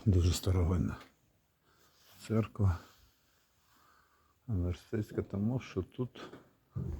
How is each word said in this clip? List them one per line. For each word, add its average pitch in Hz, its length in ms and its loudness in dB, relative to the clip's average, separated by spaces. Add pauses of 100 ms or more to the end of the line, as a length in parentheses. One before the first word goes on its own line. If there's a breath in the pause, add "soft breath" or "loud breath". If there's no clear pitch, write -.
дуже 90 280 6
старовинна 90 640 2 (1300)
церква. 104 500 2 (1700 soft breath)
Університетська, 98 760 -2
тому 104 380 -2
що - 220 -8
тут - 500 -8 (680 loud breath)